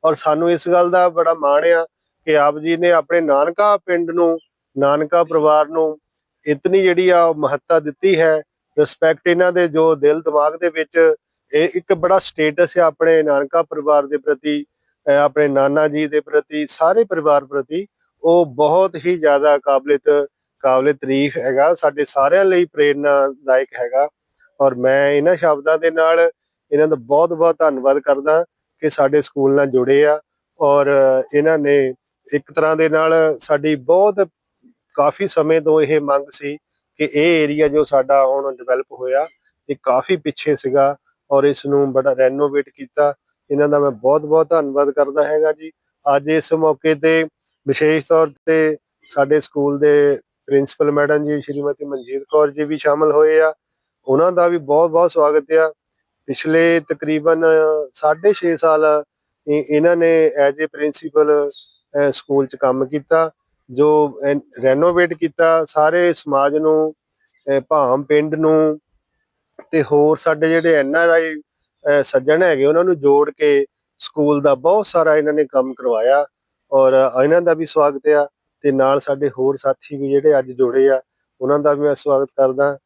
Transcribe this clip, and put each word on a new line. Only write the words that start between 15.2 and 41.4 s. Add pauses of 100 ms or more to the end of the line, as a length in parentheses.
ਨਾਨਾ
ਜੀ
ਦੇ
ਪ੍ਰਤੀ,
ਸਾਰੇ
ਪਰਿਵਾਰ
ਪ੍ਰਤੀ, (360)
ਉਹ
ਬਹੁਤ
ਹੀ
ਜ਼ਿਆਦਾ
ਕਾਬਲਿਤ, (340)
ਕਾਬਲੇ
ਤਾਰੀਫ
ਹੈਗਾ,
ਸਾਡੇ
ਸਾਰਿਆਂ
ਲਈ
ਪ੍ਰੇਰਨਾਦਾਇਕ (120)
ਹੈਗਾ। (520)
ਔਰ
ਮੈਂ
ਇਹਨਾਂ
ਸ਼ਬਦਾਂ
ਦੇ
ਨਾਲ (420)
ਇਹਨਾਂ
ਦਾ
ਬਹੁਤ
ਬਹੁਤ
ਧੰਨਵਾਦ
ਕਰਦਾ (340)
ਕਿ
ਸਾਡੇ
ਸਕੂਲ
ਨਾਲ
ਜੁੜੇ
ਆ (400)
ਔਰ (480)
ਇਹਨਾਂ
ਨੇ (400)
ਇੱਕ
ਤਰ੍ਹਾਂ
ਦੇ
ਨਾਲ
ਸਾਡੀ
ਬਹੁਤ (680)
ਕਾਫੀ
ਸਮੇਂ
ਤੋਂ
ਇਹ
ਮੰਗ
ਸੀ (400)
ਕਿ
ਇਹ
ਏਰੀਆ
ਜੋ
ਸਾਡਾ
ਹੁਣ
ਡਿਵੈਲਪ
ਹੋਇਆ, (420)
ਇਹ
ਕਾਫੀ
ਪਿੱਛੇ
ਸੀਗਾ (340)
ਔਰ